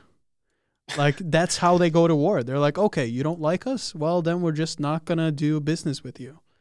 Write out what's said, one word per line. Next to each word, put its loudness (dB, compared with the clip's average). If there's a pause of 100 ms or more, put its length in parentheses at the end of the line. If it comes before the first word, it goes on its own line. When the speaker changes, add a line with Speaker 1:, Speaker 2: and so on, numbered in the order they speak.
(960)
Speaker 1:
Like, 2
Speaker 2:
<laughs> -14
Speaker 1:
that's 0
how 4
they 4
go 4
to 4
war. 2
They're -2
like, 2
"Okay, 0
you -4
don't -4
like -2
us? -6
Well, -2
then 0
we're 0
just -4
not -2
gonna 0
do 0
business -4
with -14
you." -16 (220)